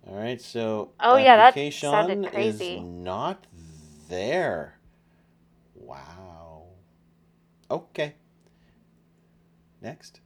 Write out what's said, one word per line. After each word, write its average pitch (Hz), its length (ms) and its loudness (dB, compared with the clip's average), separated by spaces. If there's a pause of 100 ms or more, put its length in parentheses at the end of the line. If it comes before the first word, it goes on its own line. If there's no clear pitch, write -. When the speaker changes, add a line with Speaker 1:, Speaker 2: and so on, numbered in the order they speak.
Speaker 1:
All 95 80 -16
right, 117 260 -8
so 110 580 -6
Speaker 2:
Oh, 247 180 6
yeah, 262 180 10
that 220 140 10
Speaker 1:
application 143 420 -2
Speaker 2:
sounded 202 340 0
Speaker 1:
is - 60 -10
Speaker 2:
crazy. 202 480 -6
Speaker 1:
not 92 640 -8 (640)
there. 98 720 -6 (960)
Wow. 82 880 -20 (1040)
Okay. 151 460 -6 (1700)
Next. - 440 -18